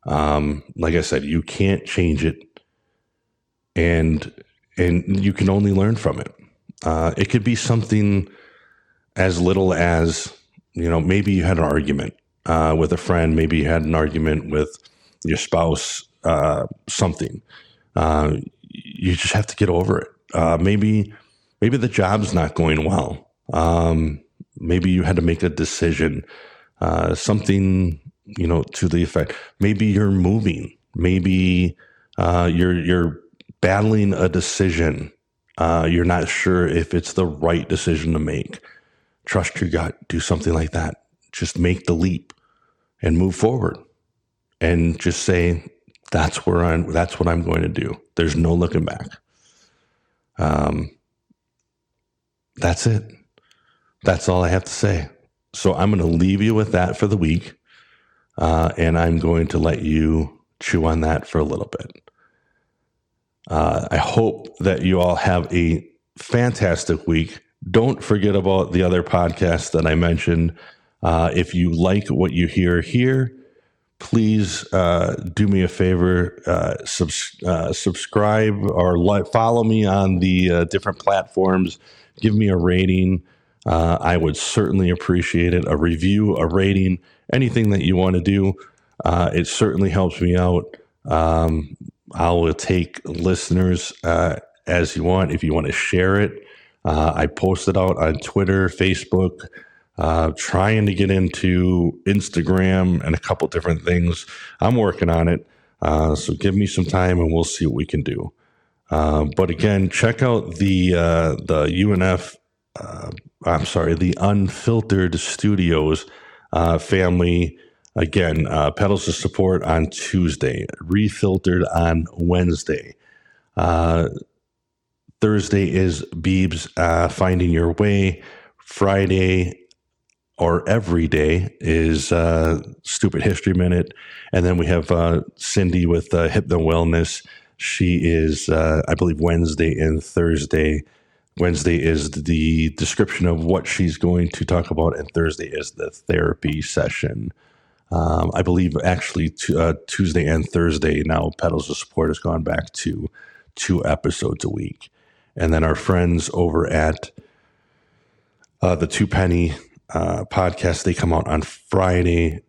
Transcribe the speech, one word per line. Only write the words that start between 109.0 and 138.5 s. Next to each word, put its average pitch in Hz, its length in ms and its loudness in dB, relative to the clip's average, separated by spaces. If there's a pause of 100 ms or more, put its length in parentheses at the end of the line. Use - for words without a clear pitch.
but 92 140 2
again, 95 400 2
check 117 340 0
out 117 320 0
the, 92 400 2
uh, 82 400 2 (100)
the 76 260 0
U 98 220 2
N 92 80 2
F, 92 340 -2 (440)
uh, - 320 -14 (340)
I'm 85 200 0
sorry, 82 280 0
the 87 260 0
Unfiltered 98 1000 0
Studios, 85 840 0 (460)
uh, 85 260 2
family. 87 800 2 (380)
Again, 80 520 0
uh, 73 240 0
Pedals 98 340 -2
to 92 60 -2
Support 92 520 0
on 80 240 0
Tuesday, 76 800 -2 (160)
Refiltered 92 840 0 (120)
on 82 380 2
Wednesday. 87 800 0 (600)
Uh, 82 540 2 (1120)
Thursday 101 520 2
is 90 320 0 (100)
Beebs, 85 640 -2
uh, 85 320 2
Finding 90 420 0
Your 85 220 0
Way. 98 500 0 (340)
Friday 92 1040 0 (800)
or 85 300 2
every 87 400 0
day 78 520 0
is, 80 520 0
uh, 82 500 2 (200)
Stupid - 400 -2
History 95 320 0
Minute. 90 400 2 (380)
And 90 140 2
then 90 120 2
we 85 80 0
have, 82 240 0
uh, 85 320 2 (140)
Cindy 90 500 0
with, 85 280 0
uh, 82 160 2
Hypno 90 280 -2
Wellness. 82 640 0 (340)
She 90 460 0
is, 80 460 0
uh, 80 380 2